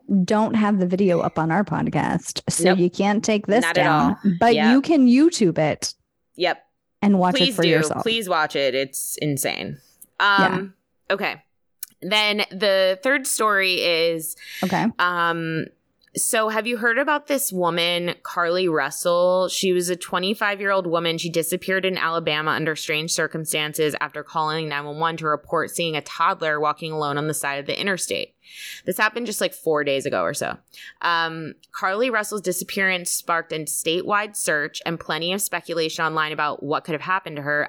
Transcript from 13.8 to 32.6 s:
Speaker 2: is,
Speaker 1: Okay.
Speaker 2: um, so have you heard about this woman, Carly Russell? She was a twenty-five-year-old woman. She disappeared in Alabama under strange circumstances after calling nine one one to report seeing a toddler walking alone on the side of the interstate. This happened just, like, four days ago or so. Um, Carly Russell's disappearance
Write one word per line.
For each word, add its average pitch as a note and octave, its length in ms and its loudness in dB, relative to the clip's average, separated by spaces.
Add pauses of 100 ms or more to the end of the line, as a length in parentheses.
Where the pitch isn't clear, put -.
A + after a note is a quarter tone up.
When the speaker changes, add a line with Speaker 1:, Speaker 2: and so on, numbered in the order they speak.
Speaker 2:
is, E3 540 0 (260)
Speaker 1:
Okay. F#3 240 2 (120)
Speaker 2:
um, E3+ 680 0 (480)
so A3 340 0
have A3 180 -2
you A#3+ 120 -2
heard A#3 200 0
about D4 280 0
this C4+ 260 -2
woman, F3 720 0
Carly F3+ 460 0
Russell? F3 800 2
She F#3 260 0
was F3+ 160 0
a F3+ 60 -2
twenty-five-year-old G3 920 -2
woman. E3 320 -2
She E3 100 -6
disappeared F3+ 560 -2
in F#3 140 -2
Alabama D#3+ 540 -2
under D#3 220 -2
strange D#3 380 -4
circumstances D#3 880 -2
after D3+ 220 -6
calling D#3 460 -2
nine D3 180 -4
one D3 120 -8
one E3 200 0
to D#3+ 80 -6
report D3+ 440 -2
seeing E3 240 -2
a D3 60 -2
toddler E3 580 -2
walking D3+ 340 -4
alone D3 260 -2
on D3+ 100 -2
the D3+ 60 -2
side C#3+ 240 -4
of C#3+ 80 -10
the D#3 120 -4
interstate. - 560 -4 (520)
This F#3 100 -2
happened A3 300 -2
just, G#3 160 -6
like, F3+ 100 0
four D3+ 320 0
days C3+ 220 -2
ago G2+ 160 0
or E2+ 100 -2
so. - 240 -6 (460)
Um, E3 520 -2 (180)
Carly G#3 360 -2
Russell's G#3 340 -4
disappearance F#3 680 -4